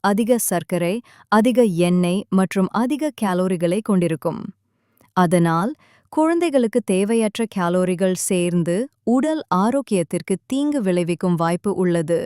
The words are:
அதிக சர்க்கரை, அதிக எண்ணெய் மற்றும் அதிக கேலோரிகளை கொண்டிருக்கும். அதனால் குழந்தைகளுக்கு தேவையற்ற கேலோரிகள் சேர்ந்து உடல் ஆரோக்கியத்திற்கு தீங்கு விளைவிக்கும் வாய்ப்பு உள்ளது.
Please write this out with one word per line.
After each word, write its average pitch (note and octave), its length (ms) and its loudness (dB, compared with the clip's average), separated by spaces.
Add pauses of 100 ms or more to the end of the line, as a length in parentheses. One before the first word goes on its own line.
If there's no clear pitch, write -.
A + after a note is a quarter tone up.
அதிக G#3+ 360 2
சர்க்கரை, F3 580 -2 (360)
அதிக A#3 320 4 (160)
எண்ணெய் F3 400 2 (100)
மற்றும் F#3+ 440 2
அதிக C4 420 -2
கேலோரிகளை F3+ 680 -2
கொண்டிருக்கும். E3+ 600 -2 (760)
அதனால் F3 540 2 (420)
குழந்தைகளுக்கு D#4 720 2
தேவையற்ற G#3+ 600 0
கேலோரிகள் F#3 760 0
சேர்ந்து F3 560 0 (300)
உடல் C#4 380 0 (120)
ஆரோக்கியத்திற்கு G3 800 -2 (120)
தீங்கு C#4+ 340 -2
விளைவிக்கும் F3 560 0
வாய்ப்பு E3+ 380 -2
உள்ளது. E3+ 500 0